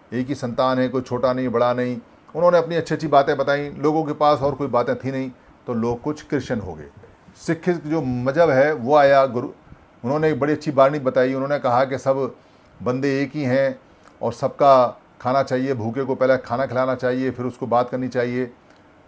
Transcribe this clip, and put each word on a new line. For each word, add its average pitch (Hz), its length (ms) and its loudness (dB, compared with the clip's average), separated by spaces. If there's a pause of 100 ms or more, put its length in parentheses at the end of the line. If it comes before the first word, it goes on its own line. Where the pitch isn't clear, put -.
(120)
एक 123 160 -4
ही 139 80 -4
संतान 127 440 0
है, 127 100 0
कोई 127 120 -2
छोटा 127 320 -2
नहीं, 127 160 -2
बड़ा 120 240 2
नहीं। 123 240 -2 (380)
उन्होंने 175 220 4
अपनी 165 180 0
अच्छी 165 200 -2
अच्छी 160 120 -6
बातें 143 300 4
बताई, 143 340 -2
लोगों 151 320 0
के 147 120 -4
पास 147 260 2
और 139 140 0
कोई 139 140 -4
बातें 120 260 0
थी 131 160 -6
नहीं, 131 180 -6 (380)
तो 123 80 -6
लोग 117 260 -2
कुछ 151 220 -6
क्रिश्चियन 131 360 -4
हो 92 140 -10
गए। 71 160 -16 (480)
सिख 165 320 -4
जो 156 320 -2
मज़हब 135 480 0
है 143 240 4
वो 135 220 0
आया, 139 320 6
गुरु, 123 220 -4 (540)
उन्होंने 151 260 0
एक 143 100 -2
बड़ी 147 140 0
अच्छी 151 180 -4
बाणी 135 300 4
बताई। 131 320 0
उन्होंने 139 260 -2
कहा 127 260 2
कि 131 120 -6
सब 135 380 -2 (440)
बंदे 127 300 -2 (120)
एक 131 120 -4
ही 151 100 -6
हैं 131 360 0 (420)
और 117 120 -4
सबका 131 520 4 (360)
खाना 131 220 0
चाहिए, 135 300 -2
भूखे 117 300 -4
को 135 120 -2
पहले 131 240 2
खाना 127 260 -4
खिलाना 127 300 -2
चाहिए, 127 360 -2
फिर 123 140 -8
उसको 123 220 -8
बात 120 220 2
करनी 127 200 -6
चाहिए। 123 360 -2 (640)